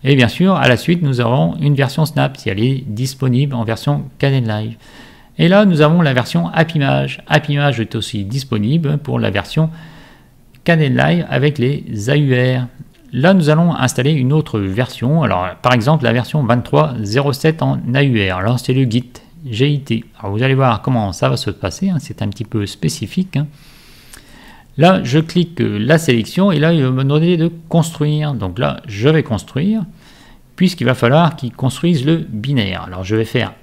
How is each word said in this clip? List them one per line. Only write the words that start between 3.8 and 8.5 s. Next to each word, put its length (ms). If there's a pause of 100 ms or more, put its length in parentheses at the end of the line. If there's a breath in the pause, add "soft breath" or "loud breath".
Kdenlive. 560 (640 loud breath)
Et 100
là, 160
nous 160
avons 220
la 100
version 380
AppImage. 800
AppImage 520
est 160
aussi 300
disponible 720